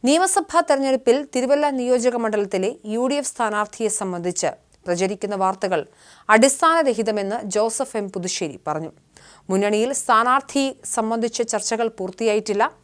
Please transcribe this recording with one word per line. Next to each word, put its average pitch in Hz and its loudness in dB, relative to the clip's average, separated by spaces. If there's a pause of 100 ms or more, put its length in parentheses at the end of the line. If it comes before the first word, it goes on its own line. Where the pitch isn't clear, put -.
നിയമസഭാ 339 2
തെരഞ്ഞെടുപ്പിൽ 269 2
തിരുവല്ല 285 2
നിയോജക 247 0
മണ്ഡലത്തിലെ 214 -2 (100)
യു 226 -2
ഡി 277 0
എഫ് 285 -2
സ്ഥാനാർത്ഥിയെ 208 -2
സംബന്ധിച്ച് 180 -4 (380)
പ്രചരിക്കുന്ന 190 -2
വാർത്തകൾ 190 -2 (440)
അടിസ്ഥാനരഹിതമെന്ന് 226 2
ജോസഫ് 226 -2
എം 202 -6
പുതുശ്ശേരി 180 -8
പറഞ്ഞു. 156 -6 (580)
മുന്നണിയിൽ 208 0
സ്ഥാനാർത്ഥി 262 0 (160)
സംബന്ധിച്ച 226 -2
ചർച്ചകൾ 226 -2 (100)
പൂർത്തിയായിട്ടില്ല. 214 -2 (120)